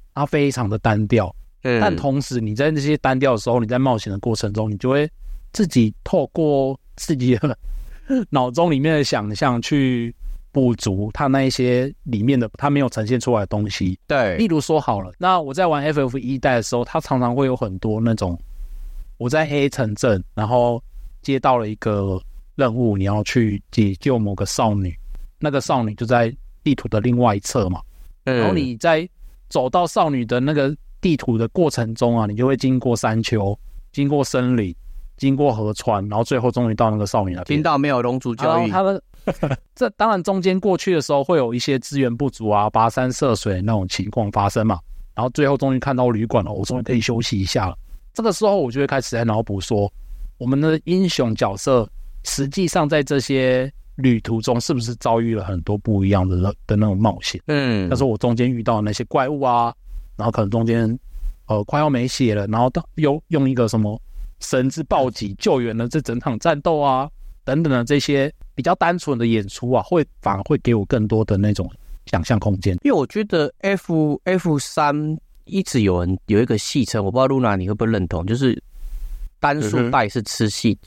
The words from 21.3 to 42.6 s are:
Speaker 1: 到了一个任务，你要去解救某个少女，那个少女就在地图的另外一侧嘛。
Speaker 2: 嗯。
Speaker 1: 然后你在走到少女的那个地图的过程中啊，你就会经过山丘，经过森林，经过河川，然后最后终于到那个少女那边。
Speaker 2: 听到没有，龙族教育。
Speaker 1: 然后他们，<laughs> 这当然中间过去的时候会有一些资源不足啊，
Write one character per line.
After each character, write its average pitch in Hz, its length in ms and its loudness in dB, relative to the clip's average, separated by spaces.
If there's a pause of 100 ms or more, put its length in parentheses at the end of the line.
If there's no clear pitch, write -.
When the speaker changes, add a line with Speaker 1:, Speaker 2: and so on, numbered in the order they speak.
Speaker 1:
到 131 160 4
了 110 140 0
一 107 60 -6
个 98 440 0 (360)
任 127 180 2
务， 113 240 2
你 95 60 0
要 104 200 0
去 107 380 0 (100)
解 101 280 2
救 131 180 2
某 104 160 -2
个 98 140 -4
少 113 260 0
女， 92 200 -2 (460)
那 151 120 -2
个 139 100 0
少 131 220 0
女 107 100 -4
就 110 100 -8
在 120 320 2 (280)
地 147 100 2
图 - 140 -4
的 110 120 0
另 120 180 2
外 117 180 4
一 101 40 -2
侧 101 300 -2
嘛。 90 100 -4 (440)
Speaker 2:
嗯。 127 160 0
Speaker 1:
然 110 80 4
后 - 80 2
你 131 220 -2
在 165 300 2 (420)
走 127 200 0
到 175 160 2
少 165 240 2
女 127 160 0
的 123 140 0
那 139 120 0
个 147 240 0 (240)
地 170 160 2
图 113 220 0
的 117 120 0
过 165 200 2
程 113 240 -4
中 120 260 2
啊， 110 60 2
你 104 100 -2
就 123 120 2
会 135 100 2
经 131 220 2
过 120 160 0
山 113 260 0
丘， 101 360 -2 (340)
经 143 160 0
过 143 160 2
森 127 340 0
林， 95 180 0 (420)
经 139 180 2
过 139 180 2
河 107 200 -2
川， 101 360 -2
然 104 80 -2
后 117 60 4
最 131 160 0
后 120 120 2
终 120 180 0
于 107 60 0
到 113 160 4
那 107 60 0
个 104 100 0
少 107 160 0
女 92 100 -4
那 90 100 -8
边。 147 140 0
Speaker 2:
听 156 60 0
到 156 140 2
没 143 100 0
有， 131 140 2
龙 123 180 0
族 123 160 -4
教 160 240 0
育。 - 20 2
Speaker 1:
然 - 0 -
后 - 60 0
他 190 160 0
们， 196 180 0 (240)
<laughs> - 500 -4
这 240 160 0
当 214 180 0
然 196 120 2
中 190 200 0
间 185 180 2
过 185 180 2
去 190 160 0
的 156 80 2
时 147 120 -2
候 139 100 4
会 170 140 2
有 120 160 2
一 123 60 -2
些 135 200 0
资 139 200 -4
源 123 140 2
不 131 160 -2
足 110 200 -4
啊， 104 200 4